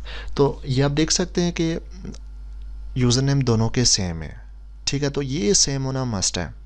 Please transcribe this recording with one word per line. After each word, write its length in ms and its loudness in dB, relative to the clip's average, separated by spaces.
तो 300 2
ये 160 2
आप 80 4
देख 200 2
सकते 320 0
हैं 180 2
कि 180 0
यूज़र 260 4
नेम 200 4
दोनों 260 4
के 160 2
सेम 380 0
है, 180 -10
ठीक 160 0
है, 80 2
तो 120 -2
ये 320 2
सेम 280 2
होना 220 -2
मस्ट 340 -2
है। 160 -4